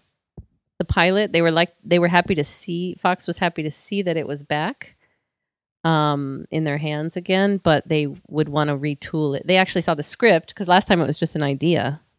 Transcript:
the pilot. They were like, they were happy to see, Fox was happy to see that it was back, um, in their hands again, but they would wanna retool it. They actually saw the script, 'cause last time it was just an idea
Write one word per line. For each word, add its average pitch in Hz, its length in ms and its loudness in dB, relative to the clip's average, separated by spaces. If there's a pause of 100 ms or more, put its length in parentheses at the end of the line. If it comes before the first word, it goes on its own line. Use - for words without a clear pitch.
(760)
the 175 80 -4
pilot. 190 480 2
They 170 80 4
were 165 100 4
like, 170 220 2 (100)
they 175 140 2
were 175 120 4
happy 175 260 4
to 147 80 0
see, 175 580 -6
Fox 185 240 0
was - 140 -6
happy 170 240 -2
to 151 80 -4
see 202 320 -4
that 170 140 0
it 156 100 -4
was 143 160 -8
back, 156 540 -6 (840)
um, 147 680 0
in 160 120 -2
their 147 140 -2
hands 151 400 -6
again, 190 400 0
but 160 300 2
they 151 180 0 (220)
would 151 220 -2
wanna 147 280 0
retool 147 580 -4
it. - 120 -8
They 185 100 4
actually 185 240 0
saw 160 140 0
the 143 80 -8
script, - 500 2
'cause 190 140 -8
last 180 200 4
time 175 140 4
it 147 60 2
was 151 100 -2
just - 180 -4
an 151 60 -2
idea 143 600 0 (180)